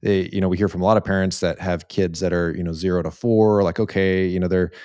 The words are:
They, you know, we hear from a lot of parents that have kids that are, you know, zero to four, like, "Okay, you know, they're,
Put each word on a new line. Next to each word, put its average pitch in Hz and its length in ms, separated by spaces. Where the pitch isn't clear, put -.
They, 95 320
you 98 80
know, 92 100
we 90 80
hear 101 100
from 90 140
a - 20
lot 107 140
of - 40
parents 95 380
that 87 200
have 90 280
kids 85 320
that 90 120
are, 85 220
you 90 80
know, 85 120
zero 90 280
to 80 80
four, 107 520
like, 90 180
"Okay, 95 460
you 90 120
know, 92 80
they're, 90 240